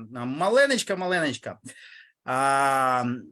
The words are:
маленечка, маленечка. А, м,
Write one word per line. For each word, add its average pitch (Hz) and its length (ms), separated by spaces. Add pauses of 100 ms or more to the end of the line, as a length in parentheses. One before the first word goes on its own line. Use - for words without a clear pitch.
(260)
маленечка, 202 720
маленечка. 175 640 (640)
А, 135 840
м, 123 260